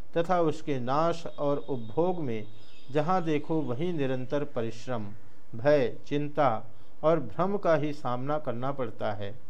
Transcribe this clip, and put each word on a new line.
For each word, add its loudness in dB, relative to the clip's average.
तथा 2
उसके 0
नाश 2
और 0
उपभोग 0
में -2
जहाँ 2
देखो 0
वहीं 0
निरंतर 0
परिश्रम, -2
भय, 4
चिंता 2
और 4
भ्रम 0
का 2
ही 0
सामना 0
करना -2
पड़ता -2
है। -2